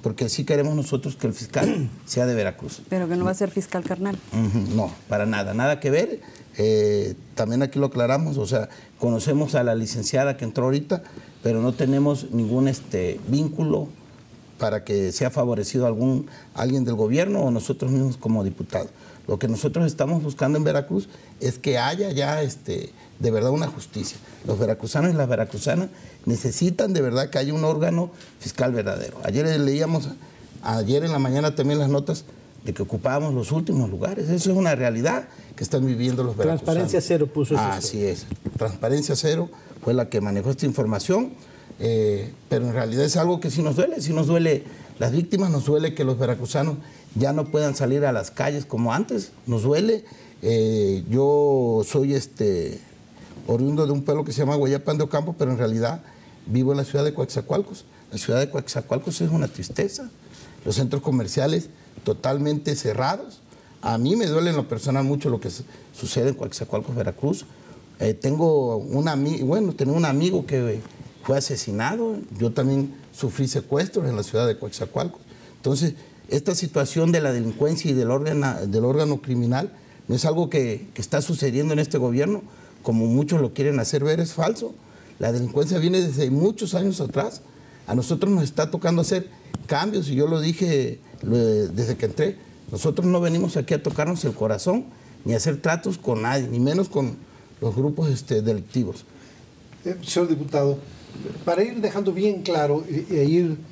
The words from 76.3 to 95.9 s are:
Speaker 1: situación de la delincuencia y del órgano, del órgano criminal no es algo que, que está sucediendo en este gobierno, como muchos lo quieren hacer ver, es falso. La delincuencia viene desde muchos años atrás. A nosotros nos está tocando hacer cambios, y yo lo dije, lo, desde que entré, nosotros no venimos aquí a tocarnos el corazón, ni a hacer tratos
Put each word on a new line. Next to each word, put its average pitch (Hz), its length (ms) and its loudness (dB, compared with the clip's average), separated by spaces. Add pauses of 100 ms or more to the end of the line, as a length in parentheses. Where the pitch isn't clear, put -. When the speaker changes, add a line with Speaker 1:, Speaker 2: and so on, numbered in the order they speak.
Speaker 1:
situación 160 560 0
de 170 100 4
la 139 120 2
delincuencia 143 580 0
y - 20 2
del 120 160 2
órgano, 143 460 0 (100)
del 110 200 2
órgano 147 360 2
criminal 123 500 0 (360)
no 120 80 0
es 127 100 0
algo 160 240 2
que, 120 440 -2
que - 80 -8
está 143 200 0
sucediendo 143 520 0
en 151 60 2
este 151 200 -2
gobierno, 139 420 0 (400)
como 113 240 2
muchos 147 360 2
lo 123 120 0
quieren 143 260 2
hacer 139 240 0
ver, 156 160 2
es 165 140 -2
falso. 214 400 -2 (460)
La 117 120 0
delincuencia 135 460 0
viene 175 240 4
desde 139 300 0
muchos 185 420 2
años 185 280 0
atrás. 143 400 -4 (440)
A - 80 -4
nosotros 151 400 2
nos 170 100 4
está 156 280 -2
tocando 170 320 2
hacer 185 240 0 (400)
cambios, 175 420 0
y 135 60 -2
yo 143 120 4
lo 160 140 2
dije, 160 580 0 (220)
lo, 113 160 0
desde 110 600 2
que - 100 -2
entré, 175 300 0 (340)
nosotros 156 340 0
no 180 160 4
venimos 170 360 0
aquí 151 180 0
a 143 80 -4
tocarnos 165 420 -2
el 120 80 0
corazón, 110 520 0 (400)
ni 113 80 0
a 113 40 2
hacer 147 240 0
tratos 170 380 -2